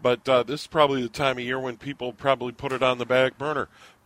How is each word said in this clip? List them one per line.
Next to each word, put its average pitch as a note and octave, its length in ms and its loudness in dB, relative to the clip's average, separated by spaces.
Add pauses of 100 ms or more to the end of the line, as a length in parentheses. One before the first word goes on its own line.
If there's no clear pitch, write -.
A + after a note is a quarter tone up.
but, B2 260 0
uh, B2+ 160 6
this C3 180 -6
is - 60 -14
probably C#3+ 340 2
the A#2 80 -4
time C3 280 -2
of B2 60 -8
year C3 160 -4
when B2+ 180 -8
people B2+ 360 -10
probably B2+ 380 0
put C3 200 -8
it C3 120 -2
on B2+ 140 2
the A#2+ 80 -4
back B2+ 320 2
burner. C#3+ 320 -4 (360)